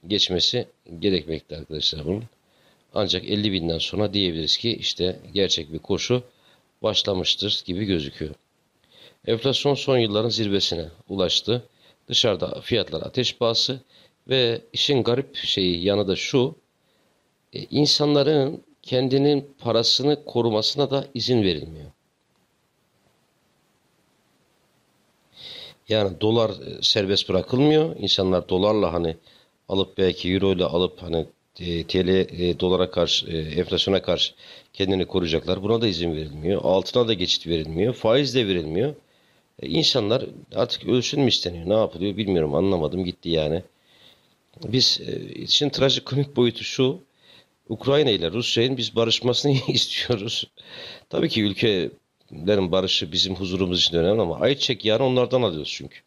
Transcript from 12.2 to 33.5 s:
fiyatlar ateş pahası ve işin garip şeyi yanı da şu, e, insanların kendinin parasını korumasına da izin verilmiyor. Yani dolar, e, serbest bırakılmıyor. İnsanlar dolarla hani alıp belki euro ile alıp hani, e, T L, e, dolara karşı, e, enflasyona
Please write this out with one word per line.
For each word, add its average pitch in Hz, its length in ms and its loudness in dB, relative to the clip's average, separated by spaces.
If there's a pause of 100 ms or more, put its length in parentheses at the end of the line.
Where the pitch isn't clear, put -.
fiyatlar 92 400 -2
ateş - 360 -4
pahası 120 420 0 (480)
ve 123 340 0 (120)
işin 135 300 0
garip 123 320 0
şeyi 90 480 -2
yanı 101 240 2
da 92 80 0
şu, - 400 0 (1000)
e, 151 100 -10
insanların 147 1000 2 (180)
kendinin 135 680 2 (100)
parasını 120 680 2
korumasına 117 680 0
da 139 220 -2
izin 117 300 2
verilmiyor. 78 480 -2 (4000)
Yani 98 320 0
dolar, 110 280 2
e, - 320 -10
serbest 98 480 0
bırakılmıyor. 151 680 2
İnsanlar 92 500 0
dolarla 98 440 2
hani 85 220 0 (540)
alıp 95 280 0
belki 90 360 2
euro 98 200 4
ile 90 120 2
alıp 90 360 0
hani, 82 240 -2 (340)
e, 85 240 -4
T 92 240 0
L, - 20 0
e, 90 500 0
dolara 90 320 2
karşı, - 360 0
e, 82 100 -6
enflasyona 87 640 0